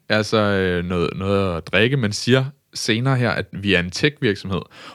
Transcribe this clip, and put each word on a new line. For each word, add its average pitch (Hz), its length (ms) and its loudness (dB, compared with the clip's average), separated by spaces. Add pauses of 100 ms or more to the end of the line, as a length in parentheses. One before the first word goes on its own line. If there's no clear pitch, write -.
altså, 107 280 2
øh, 95 480 2
noget, 87 300 0
noget 98 420 0
at 80 100 -10
drikke, 117 300 2
men 107 140 0
siger 127 340 2 (280)
senere 123 440 0
her, 123 120 0
at - 220 -4
vi 98 220 0
er 87 60 6
en 87 100 -2
tech-virksomhed. 101 720 -2 (340)